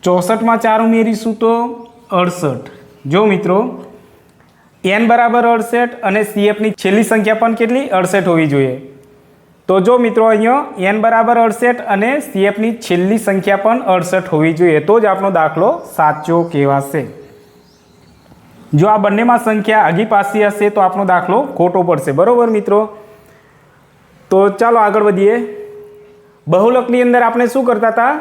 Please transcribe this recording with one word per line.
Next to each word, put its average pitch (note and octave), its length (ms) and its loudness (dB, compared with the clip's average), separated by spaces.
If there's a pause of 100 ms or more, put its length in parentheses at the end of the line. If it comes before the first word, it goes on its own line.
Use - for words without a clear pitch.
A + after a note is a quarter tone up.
ચોસઠમાં G#3+ 600 0
ચાર A3 240 2
ઉમેરીશું A3+ 540 0
તો A3+ 100 2 (580)
અડસઠ. E3+ 580 -2 (380)
જો F3 200 0
મિત્રો, F#3 320 0 (1300)
એન G#3+ 260 0
બરાબર A#3+ 340 2 (100)
અડસઠ A#3+ 480 -2
અને G#3 220 0
સી G3+ 280 0
એફની G#3+ 300 -4
છેલ્લી G#3 280 2
સંખ્યા A3 320 0
પણ A3+ 180 0
કેટલી? B3 280 -2 (100)
અડસઠ F#3 340 0
હોવી D#3+ 220 2
જોઈએ. C3+ 200 0 (960)
તો F#3 120 2
જો A3 180 2
મિત્રો, A3+ 340 0
અહીંયા G#3+ 580 -2
એન G#3+ 140 -2
બરાબર A3+ 400 2
અડસઠ A#3+ 360 -2 (140)
અને G#3+ 160 0 (100)
સી G3 300 -4
એફની A3 240 -4 (140)
છેલ્લી F#3+ 400 0
સંખ્યા G3 360 0
પણ A#3 300 0
અડસઠ F#3 400 -2
હોવી D#3 260 2
જોઈએ, D#3+ 200 4
તો G3 200 2
જ G#3+ 120 2
આપણો F#3+ 260 -2
દાખલો D#3 320 0 (240)
સાચો D#3+ 480 0 (100)
કહેવાશે. C#3 500 -2 (1800)
જો F3 100 4
આ G#3+ 100 4
બંનેમાં A3+ 440 2
સંખ્યા G#3+ 460 2
આગી E3+ 240 0
પાછી G3+ 320 0
હશે G#3 320 0
તો G#3 80 2
આપણો F#3 260 0
દાખલો F3+ 260 0 (200)
ખોટો F3 320 0
પડશે, D3+ 240 -2
બરોબર A#3 420 2
મિત્રો? G3+ 240 0 (1500)
તો F#3+ 80 2 (220)
ચાલો A#3 200 2
આગળ G#3 280 2
વધીએ. G3+ 280 2 (1120)
બહુલકની A#3+ 560 0
અંદર B3 200 2
આપણે A#3+ 300 0
શું C4 160 -2
કરતા A3 240 0
હતા? A#3+ 280 0